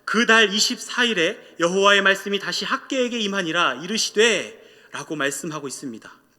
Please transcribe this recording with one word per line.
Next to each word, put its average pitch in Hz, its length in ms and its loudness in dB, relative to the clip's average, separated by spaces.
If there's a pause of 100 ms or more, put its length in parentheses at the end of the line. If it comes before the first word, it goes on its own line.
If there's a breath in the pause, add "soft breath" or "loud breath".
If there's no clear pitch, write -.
"그 233 200 0
달 220 280 6
이십사 247 500 -2
일에 196 560 -2
여호와의 196 420 4
말씀이 196 380 0
다시 180 240 -6
학개에게 247 560 -2
임하니라 170 640 -2
이르시되" 202 1080 -2
라고 143 240 -10
말씀하고 147 520 -4
있습니다. 127 440 -12 (280)